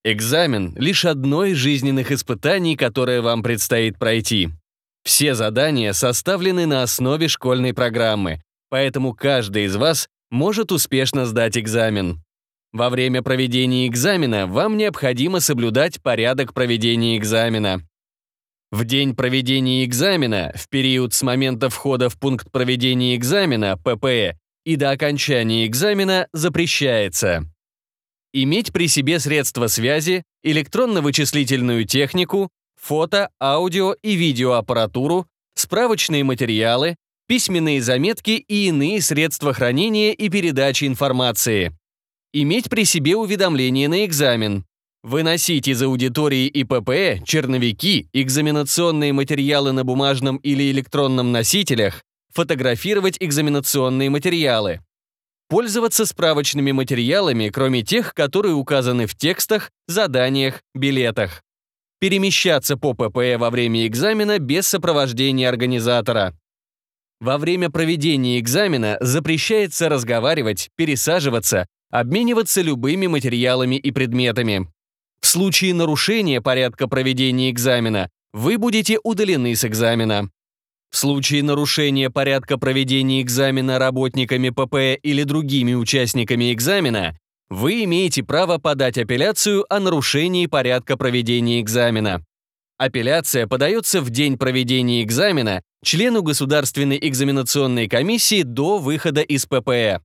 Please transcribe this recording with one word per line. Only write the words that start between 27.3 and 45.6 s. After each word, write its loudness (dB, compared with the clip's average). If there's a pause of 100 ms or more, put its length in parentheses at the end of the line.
иметь 0
при 0
себе 0
средства -2
связи, 0 (180)
электронно-вычислительную 0
технику, 0 (320)
фото-, -2 (120)
аудио- 0
и -2
видеоаппаратуру, 0 (260)
справочные 0
материалы, 0 (320)
письменные 2
заметки 0
и 0
иные 0
средства 0
хранения 2
и -2
передачи 0
информации. 0 (560)
Иметь 0
при 0
себе 2
уведомление 2
на 2
экзамен. 0 (400)
Выносить 0